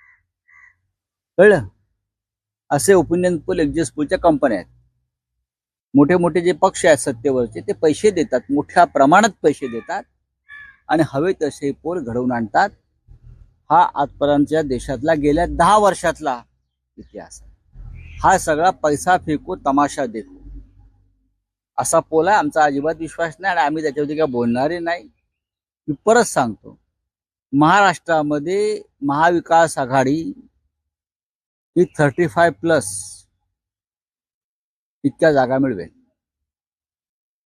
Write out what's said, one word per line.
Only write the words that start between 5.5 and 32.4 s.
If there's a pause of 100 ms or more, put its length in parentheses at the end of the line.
मोठे
मोठे
जे
पक्ष
आहेत
सत्तेवरचे,
ते
पैसे
देतात,
मोठ्या
प्रमाणात (120)
पैसे
देतात (840)
आणि
हवे
तसे
पोल
घडवून
आणतात. (1000)
हा
आजपर्यंतच्या
देशातला
गेल्या
दहा
वर्षातला (540)
इतिहास
आहे.
हा
सगळा
पैसा
फेको
तमाशा
देखो (1400)
असा
पोल
आहे.
आमचा
अजिबात
विश्वास
नाही
आणि
आम्ही
त्याच्यावरती
काय
बोलणारही
नाही. (840)
मी (100)
परत
सांगतो, (720)
महाराष्ट्रामध्ये (200)
महाविकास
आघाडी (1500)
ही (120)
थर्टी
फाय